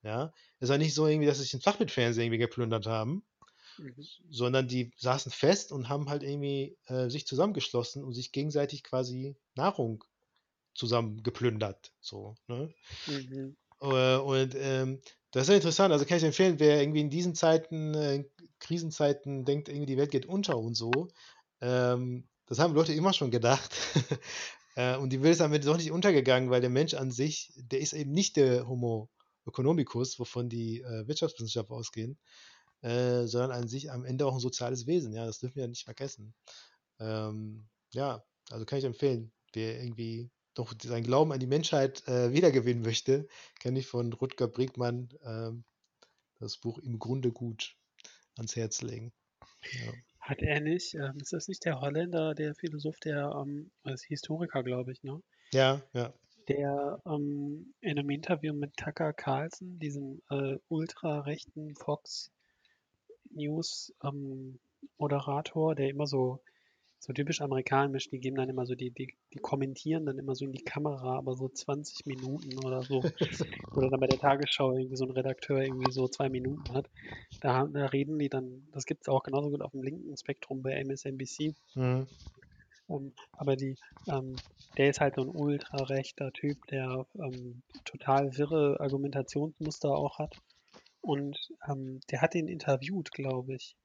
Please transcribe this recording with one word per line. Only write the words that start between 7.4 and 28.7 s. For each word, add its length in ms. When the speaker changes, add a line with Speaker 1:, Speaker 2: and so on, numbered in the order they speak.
Speaker 1:
und 80
sich 200
gegenseitig 500
quasi 540
Nahrung 500
zusammen 480
geplündert, 800
so, 360
ne? 260
Speaker 2:
Mhm. 500
Speaker 1:
Äh, 360
und, 400
ähm, 440
das 120
ist 60
ja 60
interessant, 360
also 140
kann 120
ich 60
empfehlen, 340
wer 220
irgendwie 200
in 100
diesen 240
Zeiten, 600
äh, 300
Krisenzeiten 840
denkt, 240
irgendwie 180
die 120
Welt 120
geht 160
unter 320
und 160
so, 340
ähm, 680
das 120
haben 160
Leute 180
immer 200
schon 180
gedacht. 440
<laughs> 260
Äh, 200
und 120
die 120
Welt 100
ist 80
damit 260
doch 120
nicht 120
untergegangen, 600
weil 100
der 80
Mensch 240
an 180
sich, 460
der 240
ist 140
eben 180
nicht 240
der 320
Homo 400